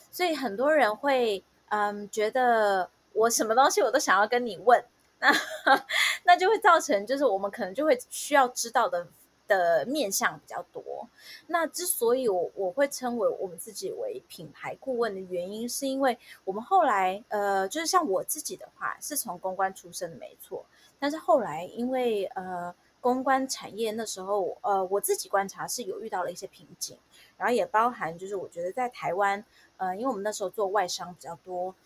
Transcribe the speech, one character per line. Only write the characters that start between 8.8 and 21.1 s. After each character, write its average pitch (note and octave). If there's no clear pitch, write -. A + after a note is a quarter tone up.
的， F3
的 E3+
面 B3
向 E3+
比 -
较 E3+
多。 -
那 E4
之 -
所 A#3+
以 C4
我， F3+
我 F#3
会 C#4+
称 B3
为 F#3+
我 F#3
们 E3+
自 A3
己 G3
为 A2+
品 D#3
牌 -
顾 C4
问 A3+
的 F#3+
原 F3+
因， A3+
是 C4+
因 C4+
为 B3+
我 F#4+
们 G#3+
后 F#4
来， G3
呃， G3
就 D#4
是 E4
像 E4+
我 F#3+
自 -
己 -
的 -
话， -
是 D4
从 F3+
公 F#3+
关 F#3+
出 F3
身 E3+
的 D#3
没 -
错， -
但 C#4+